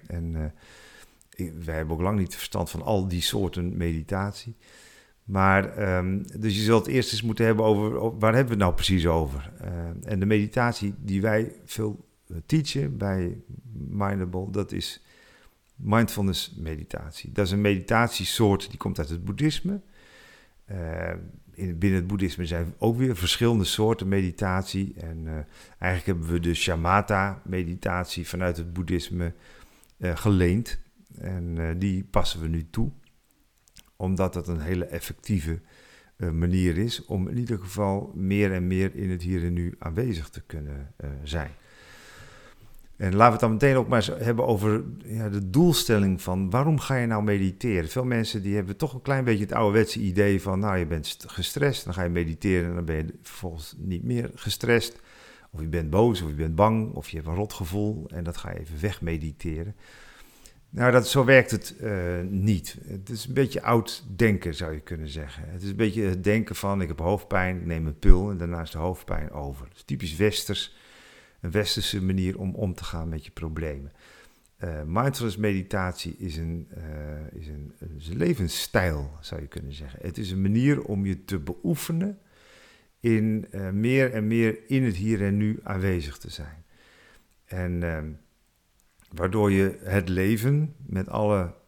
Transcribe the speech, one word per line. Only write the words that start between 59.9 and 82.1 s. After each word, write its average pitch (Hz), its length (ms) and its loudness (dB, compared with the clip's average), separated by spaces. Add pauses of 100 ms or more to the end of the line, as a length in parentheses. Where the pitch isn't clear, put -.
Nou, 123 220 4
dat, 123 160 6
zo 135 160 6
werkt 127 260 8
het, - 300 -2
eh, 90 480 -2
niet. 98 480 2 (100)
Het 95 220 -12
is 113 180 -8
een 131 80 -6
beetje 135 280 2
oud 113 420 0 (120)
denken, 95 380 4
zou 78 180 -6
je 78 80 -8
kunnen 78 280 -8
zeggen. 76 400 -10
Het 87 140 -10
is 98 80 -6
een 98 60 -6
beetje 107 260 2
het 92 220 0
denken 104 300 2
van, 98 260 -2
"Ik 85 80 -2
heb 78 100 -6
hoofdpijn, 92 580 0
ik 85 100 -6
neem 82 200 -2
een 76 120 -6
pil 101 320 10
en 98 60 -4
daarna 85 240 -6
is 80 100 -10
de 80 80 -10
hoofdpijn 80 520 -4
over." 69 360 -10
Dat - 100 -20
is - 60 -20
typisch 80 340 -6
westers, 101 600 0 (640)
een 90 100 -6
westerse 101 520 0
manier 92 360 0
om 95 160 -4
om 95 200 -2
te - 100 -12
gaan 82 240 -6
met 80 160 -6
je - 60 -20
problemen. 78 600 -8 (640)
Eh, 80 300 -8
mindfulness 117 500 0
meditatie 95 800 -2
is 82 200 -6
een, 82 340 -6
eh, 76 720 -12
is 78 80 -12
een, 73 240 -12 (260)
is 78 100 -12
een 90 80 -6
levensstijl, 90 920 0 (100)
zou - 200 -12
je 73 60 -10
kunnen - 260 -12
zeggen. 73 300 -14
Het 90 160 -8
is 101 120 -4
een 95 120 0
manier 120 400 4
om 98 240 -2
je 95 180 -2
te 98 140 -2
beoefenen 165 800 -4 (800)